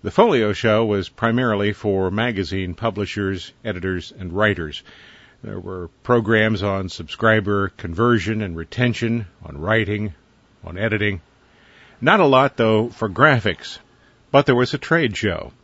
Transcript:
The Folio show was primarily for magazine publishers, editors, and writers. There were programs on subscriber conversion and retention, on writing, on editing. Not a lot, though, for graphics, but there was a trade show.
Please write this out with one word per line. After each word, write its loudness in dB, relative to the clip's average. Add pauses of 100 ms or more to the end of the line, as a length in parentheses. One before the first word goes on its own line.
The -6
Folio 4
show 2
was -2
primarily 0
for 0
magazine -4
publishers, -4 (120)
editors, -6
and -10
writers. -2 (600)
There -12
were -12 (140)
programs 2
on -2
subscriber 0
conversion 0
and -6
retention, -2 (180)
on -14
writing, -2 (500)
on -12
editing. -2 (760)
Not 2
a 6
lot, 4
though, 2
for -6
graphics, 0 (520)
but 6
there 4
was 0
a -6
trade -2
show. -4 (120)